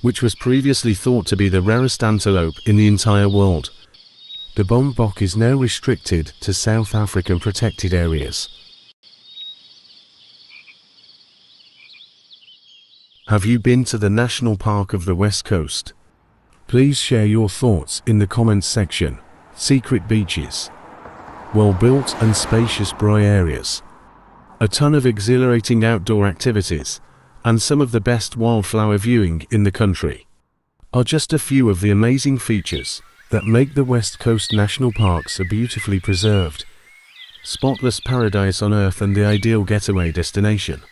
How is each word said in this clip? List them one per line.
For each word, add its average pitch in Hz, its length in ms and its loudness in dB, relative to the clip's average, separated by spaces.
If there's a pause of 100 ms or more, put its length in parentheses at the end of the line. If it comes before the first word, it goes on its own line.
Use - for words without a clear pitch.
which - 180 0
was 117 140 0
previously 127 600 0
thought 120 320 0
to 104 100 0
be 98 120 2
the 92 140 2
rarest 120 400 0
antelope 98 520 0 (120)
in 107 100 4
the 104 120 6
entire 101 400 4
world. 98 420 2 (840)
The 104 80 2
bombok 117 580 0
is 98 140 -2
now 113 180 4
restricted 110 840 -2
to - 120 -4
South 110 400 -2
African 101 460 -2
protected 98 560 -4
areas. 80 540 -2 (4000)
Have 104 160 0
you 120 140 2
been 123 260 2
to 120 140 -6
the 104 100 0
National 113 480 0
Park 101 380 -4
of 90 100 -4
the 95 100 0
West 98 300 -2
Coast? - 480 -4 (760)
Please 135 320 4
share 110 280 0
your 107 240 2
thoughts 101 560 -2
in 107 140 4
the 104 60 2
comments 107 400 2
section. 82 520 -4 (360)
Secret 120 540 0
beaches, 98 640 -4 (840)
well-built 107 680 2
and 110 120 2
spacious 110 580 -2
braai 104 320 2
areas, 95 580 0 (800)
a 113 60 2
ton 147 280 2
of 139 100 2
exhilarating 117 800 2
outdoor 107 420 2
activities, 95 760 -4 (420)
and 113 160 2
some 147 220 0
of 123 100 -2
the 117 80 0
best 117 360 -2
wildflower 107 600 0
viewing 98 540 0
in 107 120 2
the 98 100 2
country 92 540 -2 (680)
are 123 100 4
just 156 300 -2
a 151 40 2
few 135 300 2
of 95 140 0
the 104 80 2
amazing 127 480 2
features - 640 -6 (280)
that 92 140 -2
make 117 300 2
the 143 100 2
West 123 340 -2
Coast 113 360 0
National 107 360 0
Park 98 380 0
so - 160 -6
beautifully 104 560 -2
preserved. 95 640 0 (800)
Spotless - 580 -2
paradise 104 600 0
on 104 100 2
earth 98 300 0
and 101 120 0
the 104 120 2
ideal 104 380 2
getaway 95 460 0
destination. 92 680 -2 (120)